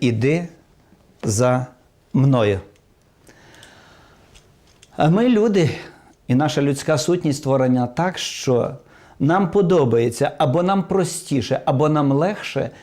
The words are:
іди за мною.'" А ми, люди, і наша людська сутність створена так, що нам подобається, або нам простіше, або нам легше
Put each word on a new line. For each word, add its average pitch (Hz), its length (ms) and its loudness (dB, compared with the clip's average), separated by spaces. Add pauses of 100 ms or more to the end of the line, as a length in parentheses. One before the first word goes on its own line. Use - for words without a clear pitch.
іди 135 480 0 (760)
за 123 440 0 (460)
мною.'" 123 480 2 (2250)
А 151 140 2
ми, 220 180 4
люди, 208 420 2 (580)
і 127 60 2
наша 147 280 0
людська 143 360 0
сутність 160 400 -2
створена 131 480 0
так, 175 320 -4
що - 580 -2 (420)
нам 170 320 0
подобається, 139 880 2
або 156 240 0
нам 190 200 0
простіше, 156 840 -4
або 147 240 0
нам 147 240 2
легше 175 580 -4 (120)